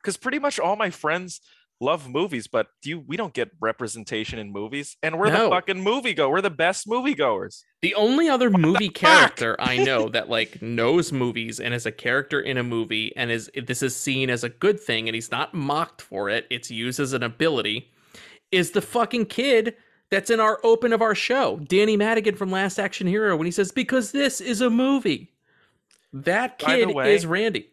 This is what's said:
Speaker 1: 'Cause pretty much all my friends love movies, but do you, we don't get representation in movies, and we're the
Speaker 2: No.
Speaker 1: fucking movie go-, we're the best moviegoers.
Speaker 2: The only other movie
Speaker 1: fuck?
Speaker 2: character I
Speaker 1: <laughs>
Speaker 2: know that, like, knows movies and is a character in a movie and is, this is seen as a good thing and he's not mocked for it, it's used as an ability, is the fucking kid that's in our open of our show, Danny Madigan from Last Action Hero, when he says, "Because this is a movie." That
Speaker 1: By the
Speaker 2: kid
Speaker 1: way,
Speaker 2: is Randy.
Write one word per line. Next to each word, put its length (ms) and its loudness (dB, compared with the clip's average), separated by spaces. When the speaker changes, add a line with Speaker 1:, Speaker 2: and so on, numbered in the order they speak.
Speaker 1:
'Cause 140 -4
pretty 200 -4
much 220 -2
all 160 0
my 160 -2
friends 500 -4
love 280 -2
movies, 380 -4
but 220 0
do 80 -10
you, 80 -8
we 180 -8
don't 160 -6
get 160 -4
representation 800 -6
in 140 -12
movies, 500 -10
and 160 -4
we're 140 2
the 80 2
Speaker 2:
No. 100 4
Speaker 1:
fucking 320 0
movie 320 0
go-, 160 2
we're 120 2
the 100 -2
best 360 -2
moviegoers. 760 -2
Speaker 2:
The 140 -2
only 340 4
other 220 4
movie 380 4
Speaker 1:
fuck? 40 -10
Speaker 2:
character 640 6
I 200 0
Speaker 1:
<laughs> 60 4
Speaker 2:
know 260 2
that, 200 -2
like, 320 -2
knows 500 0
movies 480 -4
and 140 -4
is 140 -4
a 40 -4
character 480 -2
in 200 -4
a 40 -2
movie 520 -4
and 160 -4
is, 180 -4
this 160 -4
is 140 -2
seen 340 -2
as 140 -2
a 60 -6
good 300 0
thing 300 -2
and 60 -4
he's 160 -8
not 240 -4
mocked 480 -4
for 260 -6
it, 220 -2
it's 180 -8
used 300 -6
as 140 -2
an 100 -2
ability, 640 -2
is 200 2
the 100 2
fucking 440 0
kid 480 2
that's 180 0
in 100 4
our 240 2
open 300 4
of 80 2
our 140 2
show, 420 0
Danny 300 4
Madigan 380 2
from 160 -4
Last 260 -2
Action 300 -4
Hero, 280 2
when 100 -2
he 60 -2
says, 200 0
"Because 400 0
this 300 0
is 200 -2
a 80 4
movie." 640 2
That 460 -2
Speaker 1:
By 200 2
the 80 4
Speaker 2:
kid 80 -2
Speaker 1:
way, 200 4
Speaker 2:
is 100 0
Randy. 480 -2